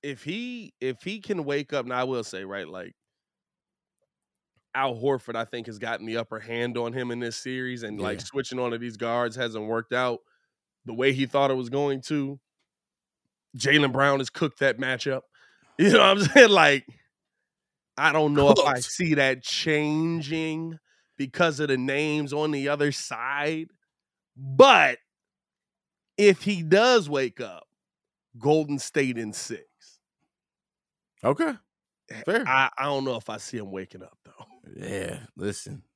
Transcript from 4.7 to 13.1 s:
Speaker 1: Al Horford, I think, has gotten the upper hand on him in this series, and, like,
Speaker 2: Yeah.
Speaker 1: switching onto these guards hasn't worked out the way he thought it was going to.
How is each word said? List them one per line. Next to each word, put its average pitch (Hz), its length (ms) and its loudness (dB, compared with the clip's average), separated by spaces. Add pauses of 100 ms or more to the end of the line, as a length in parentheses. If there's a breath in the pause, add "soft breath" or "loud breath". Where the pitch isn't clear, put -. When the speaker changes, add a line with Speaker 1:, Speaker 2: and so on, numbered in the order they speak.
Speaker 1:
Al 131 200 -2
Horford, 120 420 -4
I 113 80 -4
think, 113 220 -12
has 110 120 -16
gotten 113 280 -8
the 113 100 -6
upper 113 240 -8
hand 117 380 -6
on 117 160 -6
him 123 160 -6
in 120 80 -6
this 117 180 -8
series, 127 460 -8
and, 104 180 -10
like, 101 200 -6
Speaker 2:
Yeah. - 40 -14
Speaker 1:
switching 131 340 -8
onto 120 200 -4
these 117 180 -10
guards 117 400 -4
hasn't 113 300 -6
worked 113 260 -4
out 123 280 -2 (680)
the 117 80 -12
way 131 180 2
he 131 140 -2
thought 139 240 0
it 135 40 0
was 127 140 -6
going 139 340 -2
to. 139 380 -6 (1200)